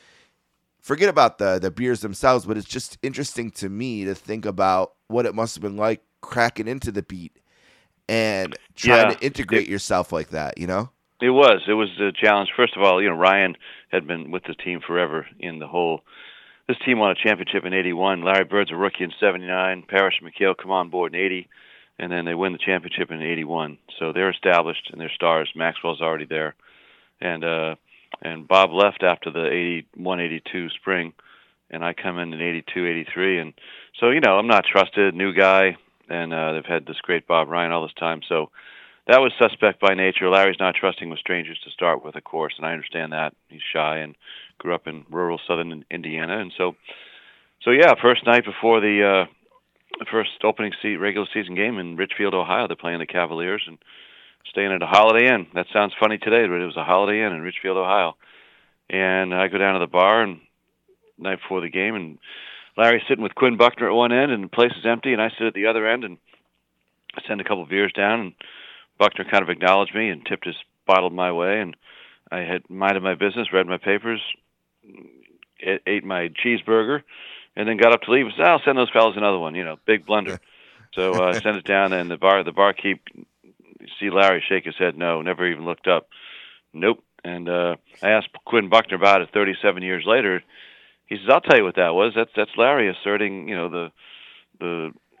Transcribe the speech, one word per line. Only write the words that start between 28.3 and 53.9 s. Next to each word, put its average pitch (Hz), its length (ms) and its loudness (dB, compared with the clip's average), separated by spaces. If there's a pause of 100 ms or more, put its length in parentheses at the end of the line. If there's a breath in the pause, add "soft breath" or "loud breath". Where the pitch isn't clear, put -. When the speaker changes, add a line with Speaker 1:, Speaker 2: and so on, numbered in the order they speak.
Speaker 2:
Bob 95 260 6
left 98 300 2
after 87 280 0
the 82 160 -4
eighty-one, 87 760 -4
eighty-two 82 500 -8
spring, 87 440 -6 (560 soft breath)
and 82 120 -10
I 85 120 -4
come 87 240 -8
in 82 160 -8
in 80 80 -8
eighty-two, 85 420 -6
eighty-three. 87 540 -2
And 78 160 -10 (440 loud breath)
so, 120 120 4
you 151 100 2
know, 98 160 4
I'm 107 120 2
not 104 220 4
trusted, 98 440 2
new 95 180 -2
guy, 95 460 4 (320)
and, 82 240 -6
uh, 80 180 -2
they've 78 140 -6
had 85 180 -2
this 78 160 -14
great 85 260 -4
Bob 80 220 2
Ryan 85 240 -2
all 85 100 -2
this 78 120 -10
time. 82 340 -4
So 78 220 -2 (560 loud breath)
that 127 140 8
was 131 180 4
suspect 110 420 2
by 98 140 4
nature. 92 340 0
Larry's 95 300 4
not 92 160 0
trusting 87 340 -2
with 80 120 -12
strangers 82 440 -6
to - 60 -18
start 82 340 0
with, 78 120 -14
of 73 80 -16
course, 78 320 -6
and 80 100 -8
I 82 60 -4
understand 78 400 -8
that. 78 220 -6 (140)
He's 78 120 -18 (120)
shy 78 260 -2
and 76 180 -12 (420 loud breath)
grew 87 160 -6
up 85 140 -8
in 78 220 -12
rural 85 360 -4
southern 85 240 -4
In-, 78 220 -14
Indiana. 82 460 -8
And 92 180 -10
so, 90 180 -4 (880 loud breath)
so 120 80 0
yeah, 147 320 8
first 120 240 4
night 120 180 6
before 113 360 2
the, 101 480 4
uh, - 40 -20 (680)
the - 100 -12
first 110 200 -2 (120)
opening 107 300 0 (100)
se-, 107 140 -2
regular 98 360 -2
season 90 220 -6
game 104 240 -2
in 85 180 -10
Richfield, 95 380 -2
Ohio, 92 320 0
they're 85 80 -6
playing 85 240 -6
the 82 80 -8
Cavaliers 87 640 -4
and 82 100 -20 (720 loud breath)